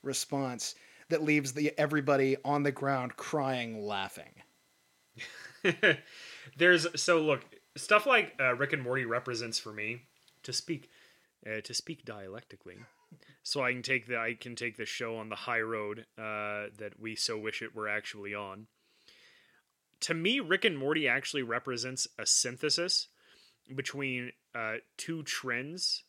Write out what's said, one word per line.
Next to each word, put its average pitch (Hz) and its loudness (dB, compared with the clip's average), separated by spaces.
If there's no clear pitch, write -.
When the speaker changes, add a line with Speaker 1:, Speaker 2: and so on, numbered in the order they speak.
Speaker 1:
response 131 -2
that 160 4
leaves 151 6
the, 151 2
everybody 139 6
on 143 4
the 143 4
ground 135 0
crying, 120 -2
laughing. 98 -6
Speaker 2:
<laughs> 175 6
There's, 165 6
so 170 6
look, 151 2
stuff 208 4
like, 226 4
uh, 127 4
Rick 139 0
and 139 -4
Morty 127 -2
represents 117 -2
for 110 -8
me, 110 -6
to 131 -10
speak, - -6
uh, 110 -4
to - -14
speak - -8
dialectically, 98 -14
so - -2
I 123 4
can 123 -2
take 127 0
the, 120 0
I 113 -2
can 120 -12
take 120 -4
the 113 -6
show 113 -6
on 110 -8
the 104 -6
high 117 -2
road, 110 -4
uh, 104 -4
that 104 -12
we 110 -8
so 110 -2
wish 107 -4
it 110 -10
were 107 -6
actually 104 -6
on. 104 -8
To - -2
me, 202 0
Rick 180 0
and 180 2
Morty 147 0
actually 131 0
represents 120 -4
a 110 -4
synthesis 147 2
between, 131 -4
uh, 113 -4
two 165 -6
trends 135 -2